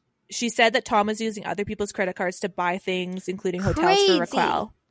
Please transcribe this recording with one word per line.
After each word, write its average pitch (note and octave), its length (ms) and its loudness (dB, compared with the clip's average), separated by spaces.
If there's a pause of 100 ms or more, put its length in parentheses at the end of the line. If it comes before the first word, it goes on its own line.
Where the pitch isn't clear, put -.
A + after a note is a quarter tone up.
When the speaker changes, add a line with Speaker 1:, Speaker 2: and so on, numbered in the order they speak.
(280)
Speaker 1:
she - 220 -4
said A3+ 240 4
that A#3+ 100 0
Tom G#3 220 2
was G#3+ 140 -2
using G#3+ 260 -6
other F3+ 180 -4
people's G#3 280 -6
credit F3+ 240 -2
cards F3+ 240 -4
to G3+ 80 -2
buy F3 300 -2
things, F#3 500 -4
including F#3 340 -4
hotels F#3+ 140 2
for - 100 0
Speaker 2:
Crazy. F#4+ 340 6
Speaker 1:
Raquel. - 540 -2 (160)